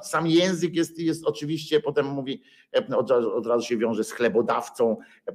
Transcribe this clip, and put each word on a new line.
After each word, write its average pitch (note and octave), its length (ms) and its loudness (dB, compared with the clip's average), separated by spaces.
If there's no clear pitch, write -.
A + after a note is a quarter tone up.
sam E3 240 -2
język F3 480 2
jest, E3 240 -2
jest D#3+ 260 -2
oczywiście, D3+ 540 -2
potem D3 260 0
mówi, C#3 380 -6
e, B2+ 220 2
od, C3 140 0
od A2+ 360 2
razu A#2 180 2
się A#2+ 120 -2
wiąże A2 260 0
z - 80 -6
chlebodawcą, A#2 840 0